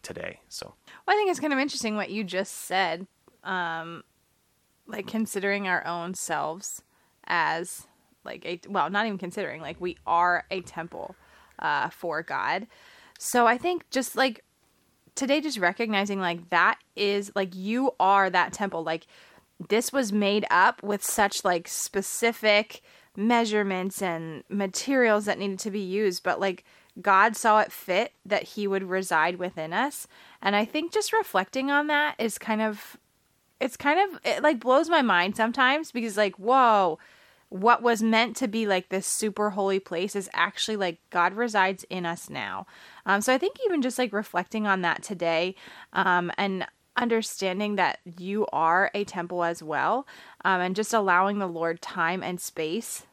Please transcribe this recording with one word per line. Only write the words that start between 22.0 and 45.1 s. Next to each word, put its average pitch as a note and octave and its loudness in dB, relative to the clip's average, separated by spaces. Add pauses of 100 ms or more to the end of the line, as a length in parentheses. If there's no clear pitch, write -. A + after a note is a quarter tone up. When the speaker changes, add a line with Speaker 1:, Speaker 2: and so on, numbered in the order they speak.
Speaker 2:
measurements G#3 0
and E3 -6
materials G#3 2
that G3+ -2
needed F#3+ -4
to G#3+ -6
be G#3 -4
used, F#3+ 0
but, - 0
like, F#3+ -2 (360)
God G#3 6
saw G#3+ 6
it - 0
fit F#3+ -2 (140)
that G3 0
he G#3 -4
would F#3+ 0
reside F3+ 0
within E3 -6
us. B3 -2 (340)
And G3+ 2
I G#3+ 2
think D#4 -4
just G#4 -2
reflecting C4 0
on D4 2
that D4 0
is A3+ -2
kind A3 -2
of, G#3+ -4 (640)
it's B3 -4
kind D4+ 2
of, F#4+ 0
it, A#3+ 0
like, D4 4
blows C4 4
my E4 4
mind F#3+ 2
sometimes B3+ 2
because, A3+ -4
like, G#3 2
whoa, G#3 4 (500)
what G#3+ 4
was A#3 2
meant A3+ 2
to C4+ -2
be, G#3+ -2
like, F#3 0
this F#3+ -2
super G#3+ -2
holy G3 0
place F#3+ -4
is G3 -4
actually, - -2
like, F3+ -2 (120)
God F3+ 2
resides G3+ 0
in F3+ -6
us E3+ -6
now. G2+ -8 (400)
Um, G3+ 2
so B3+ 2
I C4 4
think G4+ -2
even F4 2
just, B3 -2
like, B3 -2
reflecting G#3 -4
on F#3+ 2
that E3+ 0
today, F3 0 (380)